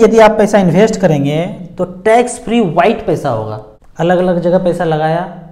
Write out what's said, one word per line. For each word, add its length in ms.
यदि 160
आप 120
पैसा 280
invest 400
करेंगे 460
तो 80
tax 540
free 200
white 480
पैसा 220
होगा। 320
अलग-अलग 420
जगह 160
पैसा 260
लगाया, 380